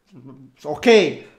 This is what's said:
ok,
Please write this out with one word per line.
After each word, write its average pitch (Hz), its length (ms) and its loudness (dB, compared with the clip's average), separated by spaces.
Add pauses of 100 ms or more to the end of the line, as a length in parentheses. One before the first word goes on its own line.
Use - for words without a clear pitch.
(640)
ok, 151 600 0 (160)